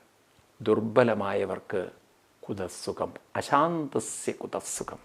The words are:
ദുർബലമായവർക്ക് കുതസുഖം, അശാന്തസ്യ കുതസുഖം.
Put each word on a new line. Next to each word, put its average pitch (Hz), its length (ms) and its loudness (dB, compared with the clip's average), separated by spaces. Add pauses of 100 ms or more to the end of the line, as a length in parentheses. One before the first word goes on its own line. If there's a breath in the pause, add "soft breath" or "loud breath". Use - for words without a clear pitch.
(600)
ദുർബലമായവർക്ക് 104 1300 2 (540)
കുതസുഖം, 92 720 -6 (220)
അശാന്തസ്യ 147 960 0
കുതസുഖം. - 720 -8